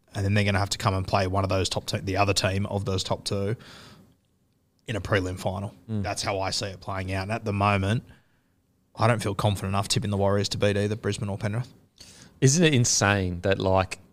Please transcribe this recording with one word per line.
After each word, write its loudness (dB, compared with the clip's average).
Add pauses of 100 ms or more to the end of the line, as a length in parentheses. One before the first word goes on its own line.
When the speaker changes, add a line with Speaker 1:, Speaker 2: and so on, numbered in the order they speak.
(140)
Speaker 1:
and -4
then 2
they're 4
gonna 2
have 0
to -6
come 0
and -2
play 2
one 0
of 0
those 0
top -6
te-, -4
the -4
other 4
team 0
of -4
those -2
top -4
two -2 (1300)
in -4
a -6
prelim 0
final. -6 (180)
Speaker 2:
Mm. -2
Speaker 1:
That's -4
how -2
I -2
see -4
it -10
playing -6
out. -2
And -4
at -6
the -2
moment, 2 (920)
I 2
don't 2
feel -2
confident 0
enough -2
tipping 0
the 0
Warriors 2
to -6
beat 2
either 0
Brisbane -4
or -6
Penrith. -6 (680)
Speaker 2:
Isn't 6
it 6
insane 2
that, 2
like, 2 (120)